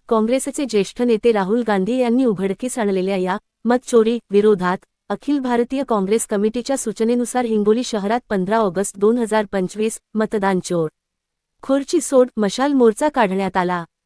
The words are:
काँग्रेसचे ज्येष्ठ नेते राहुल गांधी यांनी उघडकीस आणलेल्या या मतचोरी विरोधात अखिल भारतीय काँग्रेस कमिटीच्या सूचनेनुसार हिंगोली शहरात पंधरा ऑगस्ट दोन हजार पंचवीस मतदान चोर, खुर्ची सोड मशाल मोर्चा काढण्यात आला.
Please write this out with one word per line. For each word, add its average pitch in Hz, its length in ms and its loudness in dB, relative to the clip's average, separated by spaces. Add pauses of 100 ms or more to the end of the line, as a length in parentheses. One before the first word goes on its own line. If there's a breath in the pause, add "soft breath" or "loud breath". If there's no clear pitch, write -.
काँग्रेसचे 254 560 0
ज्येष्ठ 214 360 -2
नेते 240 300 2
राहुल 214 360 0
गांधी 208 300 0
यांनी 254 280 2
उघडकीस 196 540 -2
आणलेल्या 196 380 -2
या 185 200 -2 (280)
मतचोरी 233 520 2 (140)
विरोधात 196 540 2 (240)
अखिल 285 300 -2
भारतीय 247 480 -2
काँग्रेस 214 400 0
कमिटीच्या 226 500 -2
सूचनेनुसार 240 680 -2
हिंगोली 220 380 2
शहरात 214 360 -2 (100)
पंधरा 202 280 0
ऑगस्ट 196 420 -2
दोन 220 180 4
हजार 214 340 0
पंचवीस 202 480 -4 (160)
मतदान 202 440 0
चोर, 170 300 -2 (720)
खुर्ची 277 380 0
सोड 254 260 4 (100)
मशाल 247 360 0
मोर्चा 254 360 4
काढण्यात 196 480 0
आला. 180 260 -2 (220)